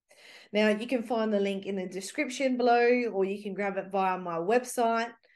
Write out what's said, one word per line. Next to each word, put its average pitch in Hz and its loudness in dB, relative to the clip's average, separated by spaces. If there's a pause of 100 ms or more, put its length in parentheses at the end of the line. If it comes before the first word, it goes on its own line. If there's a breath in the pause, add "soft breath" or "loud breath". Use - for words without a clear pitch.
(540 loud breath)
Now, 214 4
you 214 0
can 240 0
find 220 0
the 202 2
link 196 -2
in 196 -4
the 185 -4
description 254 -4
below, 240 4
or 190 0
you 196 -4
can 208 -8
grab 196 -4
it 185 -6
via 190 0
my 175 -6
website. 233 0 (240 soft breath)